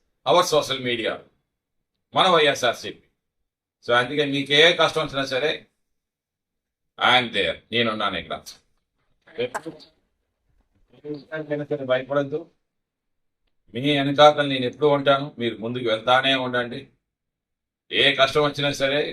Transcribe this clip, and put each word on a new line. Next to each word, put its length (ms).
our 140
social 340
media. 240
మన 180
వైఎస్ఆర్సీపీ. 680
So 60
అందుకే 240
మీకు 260
ఏ 40
కష్టం 240
వచ్చినా 200
సరే, 180
I 120
am 60
there, 200
నేనున్నాను 500
ఇక్కడ. 180
ఎప్పుడు 260
సరే 220
భయపడద్దు, 480
మీ 80
వెనకాతలు 540
నేను 180
ఎప్పుడూ 180
ఉంటాను, 280
మీరు 240
ముందుకు 280
వెళ్తానే 400
ఉండండి. 340
ఏ 140
కష్టం 280
వచ్చినా 220
సరే 180